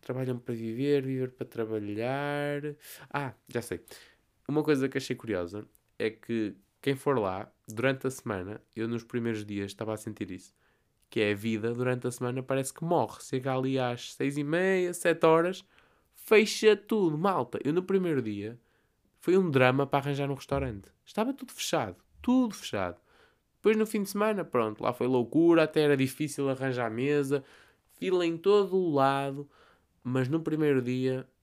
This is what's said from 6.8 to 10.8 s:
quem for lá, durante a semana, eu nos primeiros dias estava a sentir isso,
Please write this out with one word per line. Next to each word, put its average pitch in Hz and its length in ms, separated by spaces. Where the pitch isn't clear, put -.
quem 139 140
for 131 240
lá, 98 320
durante 131 400
a 131 40
semana, 104 500
eu 113 120
nos 117 160
primeiros 117 420
dias 101 220
estava 107 260
a 107 40
sentir 104 340
isso, - 240